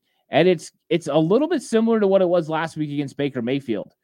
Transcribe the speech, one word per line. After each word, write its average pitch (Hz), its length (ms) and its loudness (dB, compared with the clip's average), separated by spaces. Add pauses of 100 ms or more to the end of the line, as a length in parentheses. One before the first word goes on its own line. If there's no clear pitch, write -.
(300)
And 151 180 4
it's, 180 240 0 (180)
it's 165 180 -2
a 143 100 0
little 202 300 2
bit 330 140 -2
similar 226 380 0
to 202 80 2
what 190 160 4
it 175 60 2
was 170 200 0
last 160 280 -4
week 151 140 -4
against 143 240 -6
Baker 135 280 -4
Mayfield. 120 500 -4 (100)